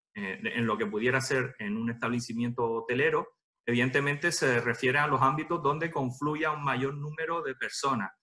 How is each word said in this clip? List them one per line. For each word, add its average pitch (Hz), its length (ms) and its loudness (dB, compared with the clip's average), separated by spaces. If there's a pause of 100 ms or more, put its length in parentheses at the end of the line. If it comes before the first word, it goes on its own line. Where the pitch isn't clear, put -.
(160)
eh, 98 280 -6
de, 110 120 -2
en 117 120 0
lo 107 120 2
que 110 80 0
pudiera 117 340 2
ser 127 380 -2
en 104 180 -4
un 117 140 -2
establecimiento 120 720 -2
hotelero, 131 640 0 (380)
evidentemente 143 640 2
se 131 300 2
refiere 127 380 2
a 147 100 4
los 131 120 2
ámbitos 151 420 2
donde 156 280 0
confluya 151 640 0
un 151 100 -6
mayor 135 320 0
número 156 480 -4
de 135 140 -4
personas. 113 560 -2 (100)